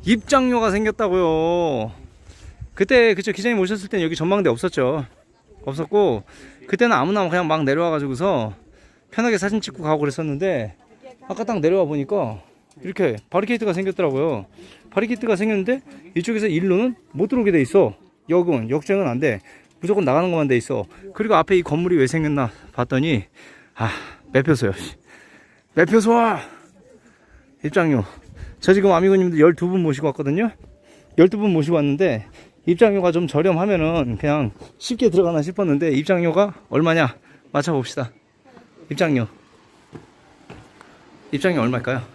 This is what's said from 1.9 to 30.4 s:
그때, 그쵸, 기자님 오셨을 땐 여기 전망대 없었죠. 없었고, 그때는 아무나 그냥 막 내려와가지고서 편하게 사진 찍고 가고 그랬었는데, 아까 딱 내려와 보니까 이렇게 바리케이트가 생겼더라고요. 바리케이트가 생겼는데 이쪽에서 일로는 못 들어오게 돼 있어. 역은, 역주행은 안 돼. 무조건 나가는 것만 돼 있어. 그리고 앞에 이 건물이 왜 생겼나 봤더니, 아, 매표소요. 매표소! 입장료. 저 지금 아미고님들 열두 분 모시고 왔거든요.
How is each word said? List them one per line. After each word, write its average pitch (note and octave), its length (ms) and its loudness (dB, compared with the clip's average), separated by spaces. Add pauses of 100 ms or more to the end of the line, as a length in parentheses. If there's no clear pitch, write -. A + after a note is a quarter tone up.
그때, A#3 400 4
그쵸, G3 180 -4
기자님 G#3 280 -2
오셨을 F#3+ 280 -2
땐 G3 140 -2
여기 E3 160 -2
전망대 F#3 320 0
없었죠. C3 560 -2 (600)
없었고, D3+ 580 -2 (440)
그때는 A3+ 280 0
아무나 F#3 340 0
그냥 F3 180 -2
막 D#3 160 0
내려와가지고서 C#3+ 880 -2 (580)
편하게 A3+ 260 -2
사진 G3+ 240 -2
찍고 - 220 -14
가고 D3+ 160 0
그랬었는데, D3 760 -4 (520)
아까 G#3 160 -8
딱 G#3+ 160 -4
내려와 E3+ 260 2
보니까 C#3 560 -4 (400)
이렇게 F3 360 -4 (120)
바리케이트가 G#3 440 -2
생겼더라고요. D#3 720 -2 (460)
바리케이트가 A3+ 440 -2
생겼는데 G#3+ 460 -2 (340)
이쪽에서 G#3+ 320 -2
일로는 G3 480 0 (160)
못 E3 160 -2
들어오게 A3+ 240 0
돼 D#3+ 100 4
있어. C3 320 2 (360)
역은, D#3+ 400 0
역주행은 F3 380 -2
안 A#2+ 120 -4
돼. B2 220 0 (400)
무조건 F#3+ 240 0
나가는 D#3 260 2
것만 D#3 160 0
돼 C3 80 2
있어. A2+ 300 -2 (280)
그리고 G#3+ 220 0
앞에 F3+ 220 2
이 F3 40 2
건물이 F3 360 0
왜 C3 100 4
생겼나 D3 440 -2 (200)
봤더니, C3 540 -2 (500)
아, A2 140 -2 (420)
매표소요. C3 400 0 (1000)
매표소! G#3+ 400 2 (1500)
입장료. D3+ 380 2 (580)
저 F#3 120 4
지금 G3 180 4
아미고님들 F3+ 480 4
열두 E3+ 280 6
분 F3+ 160 0
모시고 D3+ 240 0
왔거든요. D#3 440 -2 (640)